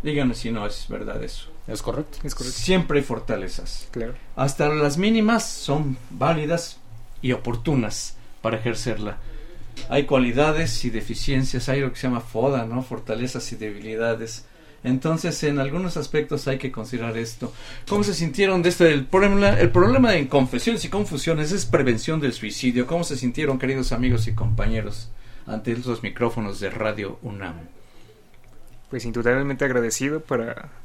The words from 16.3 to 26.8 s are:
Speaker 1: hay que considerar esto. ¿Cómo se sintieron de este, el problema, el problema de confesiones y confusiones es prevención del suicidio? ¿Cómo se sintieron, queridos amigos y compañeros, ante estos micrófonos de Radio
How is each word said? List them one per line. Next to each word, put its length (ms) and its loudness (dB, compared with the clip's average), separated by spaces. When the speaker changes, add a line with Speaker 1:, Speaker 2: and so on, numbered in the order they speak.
Speaker 1:
hay 120 0
que 120 -4
considerar 460 -6
esto. 360 -6
¿Cómo 160 2
se 80 0
sintieron 500 2
de 60 6
este, 240 6
el 140 2
problema, 440 6
el 200 6
problema 400 8
de 180 2
confesiones 560 2
y 60 -6
confusiones 640 0
es 120 0
prevención 560 2
del 140 0
suicidio? 520 0
¿Cómo 180 0
se 120 -4
sintieron, 420 0
queridos 340 0
amigos 360 2
y 60 0
compañeros, 720 0
ante 260 -4
estos 300 -4
micrófonos 580 -2
de 80 -4
Radio 540 -4